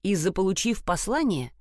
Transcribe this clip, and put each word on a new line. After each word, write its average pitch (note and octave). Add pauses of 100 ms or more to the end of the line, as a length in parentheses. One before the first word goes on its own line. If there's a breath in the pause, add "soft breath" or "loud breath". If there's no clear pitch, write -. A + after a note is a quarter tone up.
И, G3
заполучив F#3+
послание F3+